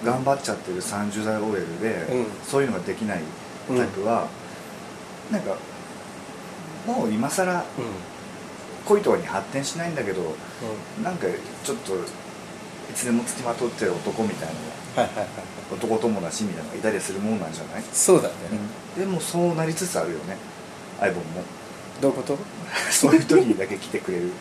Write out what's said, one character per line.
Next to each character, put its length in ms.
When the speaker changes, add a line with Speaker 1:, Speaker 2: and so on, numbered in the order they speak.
Speaker 1:
頑 200
張 100
っ 80
ち 80
ゃ 40
っ 40
て 160
る 80
三 280
十 140
代 120
オ 180
ー 20
エ 40
ル 200
で、 140
Speaker 2:
う 100
ん。 40
Speaker 1:
そ 120
う 40
い 40
う 40
の 80
が 60
で 100
き 120
な 80
い 80
タ 160
イ 20
プ 180
は、 220
Speaker 2:
う 20
ん。 40
Speaker 1:
な 60
ん 40
か、 100
も 200
う 40
今 200
更、 220
Speaker 2:
う 40
ん。 40
Speaker 1:
恋 160
と 100
か 60
に 80
発 220
展 160
し 140
な 80
い 40
ん 40
だ 80
け 100
ど、 100
Speaker 2:
う 20
ん。 40
Speaker 1:
な 60
ん 60
か 100
ち 60
ょ 40
っ 40
と、 160
い 40
つ 100
で 80
も 120
付 160
き 60
ま 80
と 120
っ 40
て 140
る 80
男 320
み 60
た 160
い 20
な 60
の 60
が、 60
Speaker 2:
は 60
い 0
は 40
い 60
は 40
い 20
は 0
い。 40
Speaker 1:
男 260
友 220
達 240
み 100
た 0
い 40
な 60
の 80
が 40
い 40
た 100
り 100
す 120
る 80
も 160
ん 40
な 80
ん 40
じ 80
ゃ 120
な 60
い？ 140
Speaker 2:
そ 240
う 60
だ 60
ね。 60
Speaker 1:
う 20
ん。 20
で 60
も 140
そ 180
う 160
な 100
り 100
つ 120
つ 140
あ 40
る 80
よ 80
ね、 160
相 140
棒 80
も。 40
Speaker 2:
ど 80
う 20
い 40
う 20
こ 80
と？ 120
Speaker 1:
<laughs> 260
そ 200
う 40
い 40
う 60
時 160
に 160
だ 100
け 100
来 120
て 120
く 100
れ 80
る 220